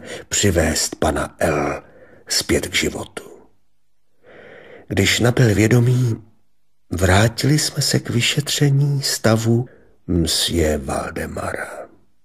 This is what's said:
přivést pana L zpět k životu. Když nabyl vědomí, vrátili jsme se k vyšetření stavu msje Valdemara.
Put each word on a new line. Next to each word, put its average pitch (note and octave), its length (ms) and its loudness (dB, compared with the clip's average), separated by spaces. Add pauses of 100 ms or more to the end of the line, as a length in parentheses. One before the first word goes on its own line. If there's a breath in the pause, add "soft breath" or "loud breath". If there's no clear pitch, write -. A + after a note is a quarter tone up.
(300 loud breath)
přivést - 680 0
pana C#2+ 440 -4
L - 440 -2 (440 loud breath)
zpět - 400 -2
k - 60 -12
životu. - 500 -6 (1600 loud breath)
Když F#2+ 320 0
nabyl A#2 360 4
vědomí, A#2+ 680 2 (680)
vrátili G#2 680 2
jsme - 240 -4
se - 160 0
k - 100 -12
vyšetření C#3 920 0
stavu A2+ 600 2 (420 loud breath)
msje E2 720 0
Valdemara. - 1080 -8 (380)